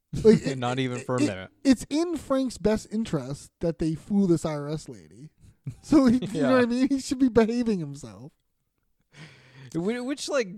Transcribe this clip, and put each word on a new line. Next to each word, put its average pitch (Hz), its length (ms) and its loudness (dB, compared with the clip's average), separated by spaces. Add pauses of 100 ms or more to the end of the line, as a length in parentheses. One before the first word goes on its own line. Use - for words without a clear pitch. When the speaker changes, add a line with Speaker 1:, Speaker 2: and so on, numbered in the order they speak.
(220)
Speaker 1:
Like, - 200 8
Speaker 2:
<laughs> - 40 -8
Speaker 1:
it, 135 120 -2
Speaker 2:
Not 123 200 -2
even 123 200 -2
for 127 180 -2
a 123 60 0
Speaker 1:
it, - 40 2
Speaker 2:
minute. 95 240 -6 (140)
Speaker 1:
it's 269 260 4
in 330 260 -2
Frank's 269 420 -4
best 208 340 0
interest 147 580 -6 (100)
that 170 180 -4
they 160 160 -2
fool 202 320 0
this 170 200 2
I 156 80 -6
R 143 140 -8
S 151 200 -8
lady. 101 420 -20 (520)
So, 269 240 6
he, 240 180 6
you 254 180 -4
know 247 80 2
Speaker 2:
Yeah. - 40 -
Speaker 1:
what 247 80 6
I 240 40 2
mean? 247 220 0
He 269 120 -2
should 254 180 -6
be 262 100 4
behaving 226 520 2
himself. 139 500 -12 (1400)
Speaker 2:
Whi-, 196 260 -4
which, 269 280 -8
like, 220 300 -4